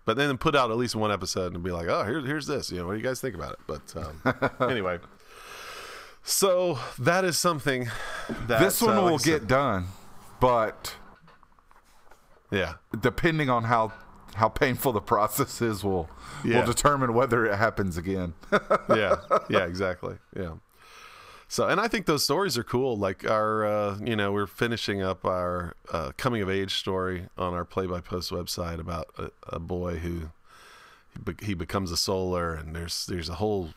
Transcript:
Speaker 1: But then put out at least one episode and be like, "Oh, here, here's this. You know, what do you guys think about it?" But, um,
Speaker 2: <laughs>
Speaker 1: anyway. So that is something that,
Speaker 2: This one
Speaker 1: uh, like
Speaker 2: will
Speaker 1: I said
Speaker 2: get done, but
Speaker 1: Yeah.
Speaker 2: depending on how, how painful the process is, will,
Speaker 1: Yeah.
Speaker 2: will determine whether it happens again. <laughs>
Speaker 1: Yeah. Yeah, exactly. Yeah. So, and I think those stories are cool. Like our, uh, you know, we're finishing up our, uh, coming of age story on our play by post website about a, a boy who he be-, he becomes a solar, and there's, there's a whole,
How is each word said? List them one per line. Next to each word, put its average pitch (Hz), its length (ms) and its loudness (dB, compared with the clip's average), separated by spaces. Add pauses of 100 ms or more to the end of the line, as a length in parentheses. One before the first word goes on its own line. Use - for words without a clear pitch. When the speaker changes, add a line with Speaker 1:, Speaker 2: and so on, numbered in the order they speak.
Speaker 1:
But 110 140 2
then 139 180 2
put 151 180 2
out 127 160 4
at 113 60 0
least 120 180 0
one 107 160 2
episode 92 440 -2
and 87 100 -6
be 92 60 -2
like, 85 180 -2
"Oh, 147 160 0
here, 127 160 -2
here's 139 260 -4
this. 131 240 -4
You 87 100 -6
know, 85 60 -4
what 95 60 -4
do 110 60 -4
you 110 40 -6
guys 131 200 -4
think 127 120 -6
about 73 180 -8
it?" - 140 -12
But, - 300 -10
um, 82 540 -2 (100)
Speaker 2:
<laughs> 127 100 2
Speaker 1:
anyway. 92 280 -2 (1200)
So 180 560 2 (200)
that 170 260 4
is 170 140 2
something 131 500 0 (600)
that, 117 120 4
Speaker 2:
This 202 220 4
one 220 140 6
Speaker 1:
uh, 208 60 6
like - 80 6
Speaker 2:
will 160 40 6
Speaker 1:
I 147 40 2
said 147 240 4
Speaker 2:
get 107 60 -8
done, 127 380 4 (540)
but 120 560 2 (1500)
Speaker 1:
Yeah. 90 240 0 (240)
Speaker 2:
depending 151 500 2
on 120 160 2
how, 113 280 4 (420)
how 113 140 4
painful 127 440 2
the 104 80 2
process 107 640 2
is, 104 220 0
will, 92 240 0 (360)
Speaker 1:
Yeah. 117 160 4
Speaker 2:
will - 60 2
determine 131 480 4
whether 117 320 4
it 101 100 0
happens 101 400 0
again. 87 380 -4 (160)
<laughs> - 380 2
Speaker 1:
Yeah. 110 280 4 (320)
Yeah, 101 160 4
exactly. 92 540 -4 (180)
Yeah. 87 180 -6 (920)
So, 214 200 2
and 165 120 4
I 226 60 2
think 220 200 -2
those 151 180 2
stories 156 340 0
are 110 60 -2
cool. 123 320 0
Like 98 320 -2
our, 110 360 2
uh, 104 400 0
you 117 120 0
know, 101 160 0
we're 101 160 0
finishing 110 540 -2
up 92 220 -2
our, 90 500 -2 (180)
uh, 76 240 -4
coming 120 260 -2
of 92 80 0
age 98 260 -2
story 92 520 -4 (100)
on 90 160 -2
our 87 100 -4
play 95 220 -4
by 87 140 -4
post 90 320 -6
website 87 480 -6
about 85 360 -6
a, 90 140 -8 (140)
a - 160 -8
boy 87 380 -4
who 82 320 -6 (840)
he - 60 -12 (120)
be-, 104 140 -10
he 101 80 -2
becomes 90 380 -4
a 82 40 -4
solar, 90 580 0
and 78 200 -10
there's, 85 320 -6
there's 82 220 -6
a 82 60 -6
whole, 98 420 -2